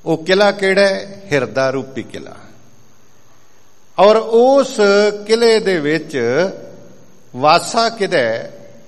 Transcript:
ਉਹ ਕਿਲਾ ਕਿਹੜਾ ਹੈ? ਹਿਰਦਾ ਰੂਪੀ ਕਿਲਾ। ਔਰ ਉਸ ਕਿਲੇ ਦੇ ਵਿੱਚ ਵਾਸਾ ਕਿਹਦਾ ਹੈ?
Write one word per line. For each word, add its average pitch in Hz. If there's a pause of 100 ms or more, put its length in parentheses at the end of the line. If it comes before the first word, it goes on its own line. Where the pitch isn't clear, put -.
ਉਹ 160
ਕਿਲਾ 196
ਕਿਹੜਾ 196
ਹੈ? 196 (100)
ਹਿਰਦਾ 131
ਰੂਪੀ 127
ਕਿਲਾ। 80 (1700)
ਔਰ 208
ਉਸ 240 (460)
ਕਿਲੇ 226
ਦੇ 185
ਵਿੱਚ 151 (1160)
ਵਾਸਾ 165
ਕਿਹਦਾ 190
ਹੈ? 117 (180)